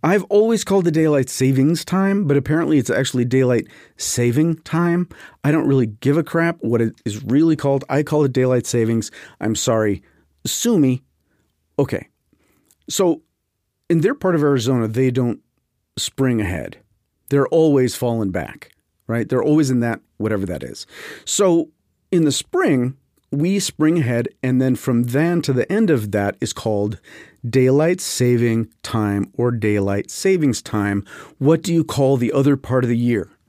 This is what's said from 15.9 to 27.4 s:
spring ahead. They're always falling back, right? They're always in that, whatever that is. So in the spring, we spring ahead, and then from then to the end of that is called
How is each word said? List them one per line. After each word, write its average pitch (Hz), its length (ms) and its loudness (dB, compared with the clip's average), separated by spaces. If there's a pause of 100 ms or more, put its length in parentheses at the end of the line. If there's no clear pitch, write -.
spring 127 420 -2
ahead. 87 380 -6 (520)
They're 139 180 2
always 143 480 2
falling 117 340 -2
back, 90 420 -10 (360)
right? 117 200 -4
They're 127 160 0
always 151 280 2
in 127 80 2
that, 117 220 -2 (160)
whatever 104 280 -2
that 87 160 -6
is. - 240 -14 (400)
So 175 440 0 (420)
in 170 140 2
the 147 60 2
spring, 135 680 -2 (340)
we 175 280 0
spring 165 400 0
ahead, 123 280 0 (160)
and 127 180 0
then 131 140 2
from 123 280 -2
then 156 400 0
to 139 100 -2
the 123 180 -2
end 208 180 2
of 110 220 0
that 101 300 0
is 127 100 -6
called 104 480 -4 (500)